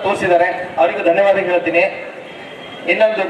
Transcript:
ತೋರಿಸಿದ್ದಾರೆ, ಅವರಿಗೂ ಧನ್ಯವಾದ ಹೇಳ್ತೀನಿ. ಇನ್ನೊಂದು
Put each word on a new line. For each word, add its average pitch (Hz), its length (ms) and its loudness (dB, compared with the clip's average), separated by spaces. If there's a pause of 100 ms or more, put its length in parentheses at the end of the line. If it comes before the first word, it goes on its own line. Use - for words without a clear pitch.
ತೋರಿಸಿದ್ದಾರೆ, 175 420 2 (300)
ಅವರಿಗೂ 175 300 2
ಧನ್ಯವಾದ 190 280 4 (140)
ಹೇಳ್ತೀನಿ. 170 340 2 (1040)
ಇನ್ನೊಂದು 214 380 2